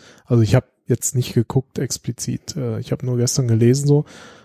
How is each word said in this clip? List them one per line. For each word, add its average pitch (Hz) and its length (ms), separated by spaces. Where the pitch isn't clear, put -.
also 117 160
ich 104 120
hab 127 140
jetzt - 300
nicht - 180
geguckt - 440
explizit, - 800
äh, 120 220
ich 120 140
hab - 100
nur 127 140
gestern 120 320
gelesen, 120 400
so, 147 160